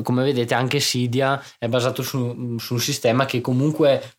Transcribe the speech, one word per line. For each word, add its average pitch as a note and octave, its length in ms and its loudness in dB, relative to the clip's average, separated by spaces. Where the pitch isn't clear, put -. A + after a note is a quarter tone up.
come B2 200 0
vedete B2+ 320 0
anche B2+ 240 0
Cydia C3 640 0
è A#2 100 -4
basato B2 340 0
su, B2 540 -4
su - 180 -6
un A#2+ 60 0
sistema B2+ 460 2
che B2+ 160 -2
comunque C#3 600 2